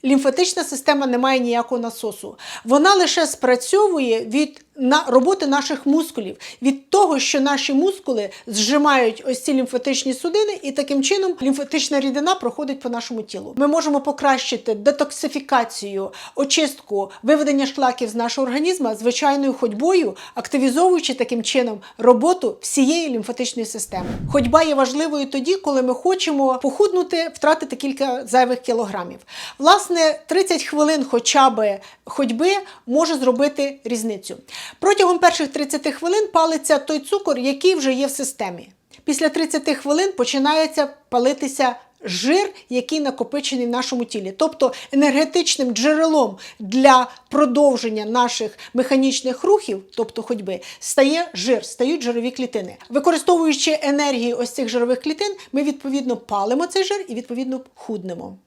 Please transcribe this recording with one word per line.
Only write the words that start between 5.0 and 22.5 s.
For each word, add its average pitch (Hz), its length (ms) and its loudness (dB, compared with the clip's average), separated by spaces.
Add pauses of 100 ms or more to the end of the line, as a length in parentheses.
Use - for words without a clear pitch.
роботи 285 400 4
наших 277 380 -2
мускулів, 277 520 0 (240)
від 269 280 0
того, 359 300 4
що 269 220 0
наші 277 320 0
мускули 269 560 0 (180)
зжимають 240 800 2
ось 254 160 -4
ці 302 100 0
лімфатичні 262 600 -2
судини, 392 500 -2
і 277 80 -6
таким 277 320 -2
чином 381 380 0
лімфатична 277 580 -2
рідина 285 360 0
проходить 269 440 -6
по 254 100 -8
нашому 233 340 -8
тілу. 202 340 -14
Ми 277 100 2
можемо 302 340 0
покращити 269 720 -2
детоксифікацію, 233 1400 -2 (240)
очистку, 277 760 -2 (120)
виведення 277 420 2
шлаків 254 440 -2
з 214 60 -10
нашого 233 320 -2
організму 294 480 -2
звичайною 269 580 0
ходьбою, 262 640 0 (180)
активізовуючи 285 760 2
таким 240 300 -4
чином 233 360 -2 (180)
роботу 247 640 4